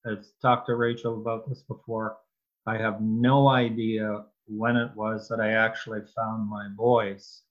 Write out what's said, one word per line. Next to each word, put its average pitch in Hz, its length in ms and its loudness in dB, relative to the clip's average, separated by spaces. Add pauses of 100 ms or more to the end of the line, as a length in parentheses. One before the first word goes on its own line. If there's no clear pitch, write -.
I've 104 180 -8 (180)
talked 123 240 2
to 120 100 0
Rachel 117 380 -2
about 113 340 -6
this 127 140 -10
before. - 560 -8 (480)
I 110 120 -2
have 107 220 -2
no 120 480 6
idea 110 760 0 (220)
when 113 300 0
it 117 180 0
was 110 340 -6
that 113 120 -4
I 107 120 0
actually 110 480 0 (140)
found 110 340 -4
my 104 280 -8
voice. 110 760 0